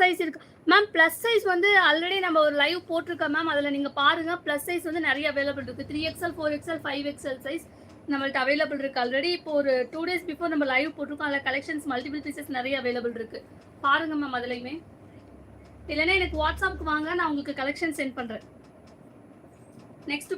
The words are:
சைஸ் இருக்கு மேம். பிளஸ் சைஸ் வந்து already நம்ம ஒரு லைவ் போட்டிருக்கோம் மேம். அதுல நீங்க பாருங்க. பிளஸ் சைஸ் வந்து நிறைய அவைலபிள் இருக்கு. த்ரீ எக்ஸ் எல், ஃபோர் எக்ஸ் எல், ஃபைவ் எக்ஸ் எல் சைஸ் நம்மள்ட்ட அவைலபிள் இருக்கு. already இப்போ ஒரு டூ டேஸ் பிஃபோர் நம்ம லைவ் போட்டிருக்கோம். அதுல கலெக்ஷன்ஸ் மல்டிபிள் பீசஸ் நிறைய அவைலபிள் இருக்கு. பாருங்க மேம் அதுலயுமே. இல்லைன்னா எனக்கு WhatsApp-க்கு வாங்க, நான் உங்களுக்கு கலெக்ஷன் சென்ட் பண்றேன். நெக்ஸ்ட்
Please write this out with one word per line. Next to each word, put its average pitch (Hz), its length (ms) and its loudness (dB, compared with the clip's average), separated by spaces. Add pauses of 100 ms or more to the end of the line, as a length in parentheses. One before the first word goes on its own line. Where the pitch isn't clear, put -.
சைஸ் 359 240 4
இருக்கு 320 160 -6 (320)
மேம். 415 220 8
பிளஸ் 320 300 4
சைஸ் 440 280 2
வந்து 359 160 4 (180)
already 330 400 4
நம்ம 320 220 4
ஒரு 285 140 2
லைவ் 330 180 2 (100)
போட்டிருக்கோம் 330 460 -2
மேம். 330 160 0
அதுல 285 240 0
நீங்க 277 140 -2 (120)
பாருங்க. 320 320 2 (120)
பிளஸ் 294 220 -2
சைஸ் 349 200 -2
வந்து 320 200 -2
நிறைய 285 240 0
அவைலபிள் 277 360 -2
இருக்கு. 254 240 -10
த்ரீ 302 180 -2
எக்ஸ் 311 160 -8
எல், 339 120 -4
ஃபோர் 302 180 0
எக்ஸ் 302 180 -10
எல், 302 120 -6
ஃபைவ் 285 260 -4
எக்ஸ் 285 180 -10
எல் 262 160 -8
சைஸ் 311 180 -6 (480)
நம்மள்ட்ட 269 320 0
அவைலபிள் 285 380 2
இருக்கு. 269 220 -2
already 269 340 0
இப்போ 311 220 -6
ஒரு 277 120 2 (220)
டூ 320 160 -4
டேஸ் 359 180 -2
பிஃபோர் 330 260 -2
நம்ம 285 200 2
லைவ் 285 240 2
போட்டிருக்கோம். 294 320 -4
அதுல 277 180 0
கலெக்ஷன்ஸ் 285 460 -4
மல்டிபிள் 277 320 -4
பீசஸ் 294 320 -8
நிறைய 262 240 -2
அவைலபிள் 240 380 -2
இருக்கு. - 200 -10 (460)
பாருங்க 311 340 2
மேம் 262 200 -2
அதுலயுமே. 247 340 -6 (1160)
இல்லைன்னா 320 280 4
எனக்கு 339 240 0
WhatsApp-க்கு 330 480 -2
வாங்க, 302 160 0 (100)
நான் 349 120 2
உங்களுக்கு 285 320 -4
கலெக்ஷன் 294 360 -2
சென்ட் 269 220 -4
பண்றேன். 226 260 -8 (1700)
நெக்ஸ்ட் 294 260 -4